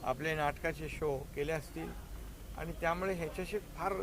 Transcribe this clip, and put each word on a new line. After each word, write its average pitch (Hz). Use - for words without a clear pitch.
आपले 147
नाटकाचे 151
शो 139
केले 143
असतील 160
आणि 165
त्यामुळे 180
ह्याच्याशी 170
फार 180